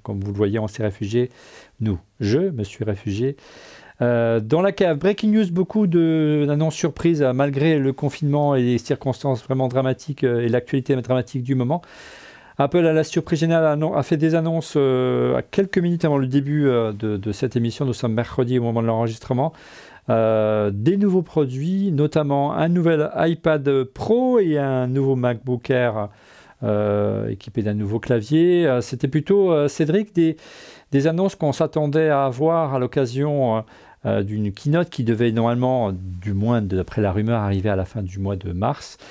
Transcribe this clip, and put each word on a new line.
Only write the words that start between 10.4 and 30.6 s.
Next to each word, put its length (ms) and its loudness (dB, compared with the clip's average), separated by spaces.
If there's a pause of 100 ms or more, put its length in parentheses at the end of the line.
et 80 0
l'actualité 460 0
dramatique 480 -2
du 100 -2
moment. 260 0 (800)
Apple, 240 2
à 80 4
la 120 2
surprise 340 -2
générale, 280 2
annon-, 280 0
a 80 0
fait 140 0
des 180 2
annonces, 420 -2
euh, 600 2
à 60 -2
quelques 360 -2
minutes 260 0
avant 140 2
le 80 0
début, 400 0
euh, 240 2
de, 260 -4
de 140 -4
cette 240 -4
émission. 300 -2
Nous 80 -2
sommes 220 -4
mercredi 440 0
au 60 0
moment 180 0
de 60 0
l'enregistrement. 640 -2 (580)
Euh, 640 2
des 220 0
nouveaux 260 2
produits, 720 -2
notamment 600 0
un 140 0
nouvel 480 2
iPad 680 2
Pro 560 0
et 180 2
un 300 0
nouveau 260 0
MacBook 560 -2
Air, 380 0 (560)
euh, 640 0
équipé 340 -6
d'un 120 -2
nouveau 260 -4
clavier. 680 2
Euh, 140 2
c'était 260 -6
plutôt, 460 2
euh, 160 2
Cédric, 440 0
des, 240 2 (540)